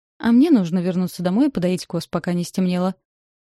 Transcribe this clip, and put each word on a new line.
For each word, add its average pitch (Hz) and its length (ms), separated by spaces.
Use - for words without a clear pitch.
"А 233 140
мне 262 180
нужно 185 300
вернуться 180 440
домой 208 240
и 269 40
подоить 180 360
коз, - 200
пока 175 240
не 175 140
стемнело". 180 500